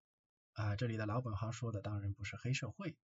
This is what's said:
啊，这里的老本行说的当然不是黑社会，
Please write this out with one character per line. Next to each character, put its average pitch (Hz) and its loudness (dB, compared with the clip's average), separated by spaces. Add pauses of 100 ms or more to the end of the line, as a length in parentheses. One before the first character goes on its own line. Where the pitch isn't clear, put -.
(520)
啊， 104 2
这 123 2
里 113 2
的 107 0
老 107 2
本 120 0
行 110 0
说 117 0
的 101 -2
当 104 0
然 101 0
不 104 -6
是 - -4
黑 123 0
社 127 0
会， 156 -4 (140)